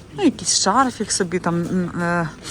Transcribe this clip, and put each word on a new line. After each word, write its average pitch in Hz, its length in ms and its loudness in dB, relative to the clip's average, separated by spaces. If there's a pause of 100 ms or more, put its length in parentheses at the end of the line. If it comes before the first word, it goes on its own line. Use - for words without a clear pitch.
(140)
Ну, 403 100 -4
якийсь - 360 2
шарфік 226 520 2
собі 180 280 0
там, 170 160 0
м, 170 460 0
е... 170 280 0 (220)